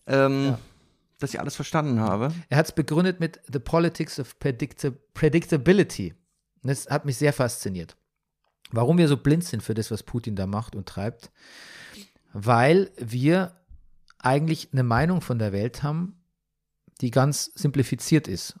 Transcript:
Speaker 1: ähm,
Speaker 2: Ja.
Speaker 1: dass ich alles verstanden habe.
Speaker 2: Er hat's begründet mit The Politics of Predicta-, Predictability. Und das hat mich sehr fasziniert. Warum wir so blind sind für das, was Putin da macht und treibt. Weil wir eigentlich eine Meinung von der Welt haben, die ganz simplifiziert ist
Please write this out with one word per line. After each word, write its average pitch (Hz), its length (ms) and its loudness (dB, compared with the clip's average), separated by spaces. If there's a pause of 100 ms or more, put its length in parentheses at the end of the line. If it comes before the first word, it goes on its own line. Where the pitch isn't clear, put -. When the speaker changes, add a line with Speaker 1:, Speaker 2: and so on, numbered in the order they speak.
Speaker 1:
ähm, 135 440 4
Speaker 2:
Ja. 117 100 -2 (580)
Speaker 1:
dass - 160 -6
ich - 60 -6
alles - 160 -6
verstanden 147 440 -2
habe. 110 320 0 (180)
Speaker 2:
Er 139 100 4
hat's - 140 0
begründet 175 460 0
mit 165 200 -6 (120)
The 151 60 -4
Politics 165 640 -2
of - 180 -12
Predicta-, 139 560 -4 (220)
Predictability. 156 1000 2 (480)
Und 127 80 -4
das 139 180 -4
hat 143 180 -2
mich 135 120 -4
sehr 147 160 2
fasziniert. 98 640 -6 (760)
Warum 123 280 2
wir 165 80 6
so 143 100 4
blind 160 260 2
sind 110 200 -6
für 113 100 -4
das, 110 160 -4
was 110 140 -6
Putin 113 320 -6
da 95 100 -4
macht 101 300 -6
und 101 120 -10
treibt. - 440 -8 (1000)
Weil 123 640 4
wir 143 560 0 (640)
eigentlich 151 520 0
eine 131 120 2
Meinung 147 380 2
von 120 180 -2
der 104 120 -2
Welt 104 320 -4
haben, 165 320 -4 (880)
die 123 100 0
ganz 135 340 2 (100)
simplifiziert 139 720 0
ist - 340 -8